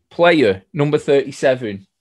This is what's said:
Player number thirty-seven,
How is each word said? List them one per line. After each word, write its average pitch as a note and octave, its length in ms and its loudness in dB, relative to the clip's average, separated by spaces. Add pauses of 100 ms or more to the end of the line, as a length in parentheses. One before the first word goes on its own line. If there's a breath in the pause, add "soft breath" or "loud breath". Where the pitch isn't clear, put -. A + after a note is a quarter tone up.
Player E3 540 2 (100)
number D3 240 -2
thirty-seven, C3 880 -2 (140)